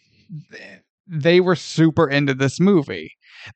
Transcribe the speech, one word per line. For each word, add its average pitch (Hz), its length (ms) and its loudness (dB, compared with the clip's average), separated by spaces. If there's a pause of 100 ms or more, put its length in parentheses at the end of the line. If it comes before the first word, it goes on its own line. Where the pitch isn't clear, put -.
(520)
th-, - 280 -20 (280)
they 170 320 2
were 180 160 2
super 160 540 0
into 143 240 0
this 131 260 -2
movie. 143 520 0 (440)